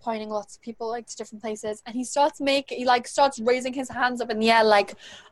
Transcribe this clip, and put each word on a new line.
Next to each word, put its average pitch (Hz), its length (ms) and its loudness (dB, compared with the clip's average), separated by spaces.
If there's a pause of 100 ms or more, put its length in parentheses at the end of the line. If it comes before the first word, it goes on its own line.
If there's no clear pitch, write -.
pointing 214 280 -6
lots 214 260 -8
of - 60 -20
people, 226 280 -10
like, 233 180 -8
to - 80 -16
different 214 260 -14
places, 214 440 -8
and 226 100 -14
he 254 80 -4
starts 285 380 0
make-, 277 300 0
he, 247 140 -6
like, 247 220 2
starts 277 320 2
raising 247 340 0
his 262 160 -6
hands 247 320 -2
up 233 80 -4
in 214 100 -2
the 220 120 4
air, 226 120 8
like, 208 320 4 (360)